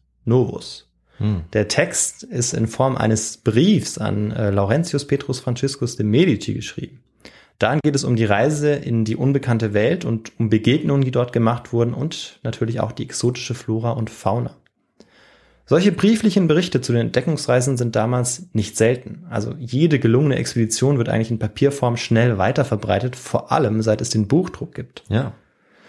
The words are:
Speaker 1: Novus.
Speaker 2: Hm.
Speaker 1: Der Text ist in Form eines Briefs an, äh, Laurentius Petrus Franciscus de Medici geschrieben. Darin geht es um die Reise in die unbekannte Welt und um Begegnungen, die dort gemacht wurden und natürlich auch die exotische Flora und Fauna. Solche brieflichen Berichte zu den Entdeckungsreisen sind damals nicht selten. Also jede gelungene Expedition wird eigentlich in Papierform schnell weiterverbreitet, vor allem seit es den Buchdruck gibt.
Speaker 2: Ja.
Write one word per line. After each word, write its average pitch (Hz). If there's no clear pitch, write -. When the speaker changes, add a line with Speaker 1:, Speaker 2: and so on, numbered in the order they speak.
Speaker 1:
Novus. -
Speaker 2:
Hm. 101
Speaker 1:
Der 104
Text -
ist 175
in 117
Form 131
eines 110
Briefs 151
an, 104
äh, 107
Laurentius 113
Petrus 135
Franciscus 123
de 113
Medici 113
geschrieben. -
Darin 135
geht 151
es 135
um 123
die 113
Reise 147
in 117
die 107
unbekannte 123
Welt 123
und 113
um 110
Begegnungen, 139
die 131
dort 123
gemacht 120
wurden 117
und -
natürlich 117
auch 110
die 113
exotische -
Flora 113
und 113
Fauna. -
Solche 175
brieflichen 202
Berichte 156
zu -
den 117
Entdeckungsreisen 127
sind 120
damals 120
nicht 107
selten. -
Also 113
jede 139
gelungene 123
Expedition 123
wird 113
eigentlich 113
in 113
Papierform 120
schnell 117
weiterverbreitet, 107
vor -
allem 113
seit 110
es 120
den 107
Buchdruck -
gibt. -
Speaker 2:
Ja. 107